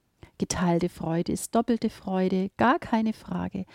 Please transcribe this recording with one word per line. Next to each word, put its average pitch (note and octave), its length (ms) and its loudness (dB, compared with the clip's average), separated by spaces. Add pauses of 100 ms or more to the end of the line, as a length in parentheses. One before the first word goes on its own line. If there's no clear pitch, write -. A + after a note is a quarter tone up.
(380)
Geteilte F3 520 2
Freude E3 420 -2
ist - 240 -4
doppelte A3+ 340 2
Freude, F#3+ 680 0
gar B3 220 4
keine A3 340 0
Frage. F#3 600 -6